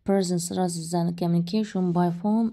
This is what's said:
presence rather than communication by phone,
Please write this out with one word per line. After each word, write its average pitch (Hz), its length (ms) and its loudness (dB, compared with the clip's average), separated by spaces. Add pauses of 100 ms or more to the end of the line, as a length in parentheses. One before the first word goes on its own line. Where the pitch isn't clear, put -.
presence 180 520 0
rather 175 340 -2
than 170 260 0
communication 175 760 0
by 175 160 2
phone, 214 420 0